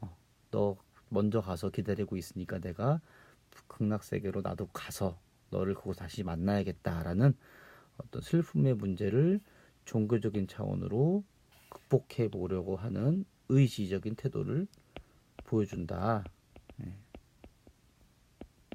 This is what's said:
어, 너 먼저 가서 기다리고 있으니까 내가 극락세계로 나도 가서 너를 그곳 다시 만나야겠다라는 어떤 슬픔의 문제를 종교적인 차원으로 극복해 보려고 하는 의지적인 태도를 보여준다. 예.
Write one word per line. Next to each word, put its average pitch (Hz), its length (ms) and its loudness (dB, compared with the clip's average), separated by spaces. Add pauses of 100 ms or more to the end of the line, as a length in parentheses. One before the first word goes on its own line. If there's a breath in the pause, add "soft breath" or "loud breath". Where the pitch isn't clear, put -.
어, 90 160 -14 (340)
너 104 260 2 (320)
먼저 104 320 2
가서 92 280 -2
기다리고 98 480 -2
있으니까 90 420 -6
내가 110 400 0 (680 loud breath)
극락세계로 101 720 -2
나도 90 260 -4
가서 - 520 -4 (300)
너를 95 240 0
그곳 95 220 -6
다시 92 280 -8
만나야겠다라는 90 1080 2 (640 loud breath)
어떤 - 240 -8
슬픔의 147 540 2
문제를 104 640 2 (460 soft breath)
종교적인 107 640 0
차원으로 98 760 0 (460)
극복해 - 600 0
보려고 92 460 -2
하는 117 500 0 (240)
의지적인 107 640 4
태도를 113 520 -2 (800 loud breath)
보여준다. 98 800 0 (600)
예. 90 100 -8 (1800)